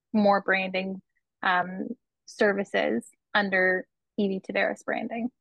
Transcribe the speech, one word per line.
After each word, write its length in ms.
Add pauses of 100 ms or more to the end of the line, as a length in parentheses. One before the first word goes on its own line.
(120)
more 280
branding, 640 (400)
um, 460 (380)
services 800 (300)
under 540 (280)
Evie 240
Taveras 440
branding. 460 (100)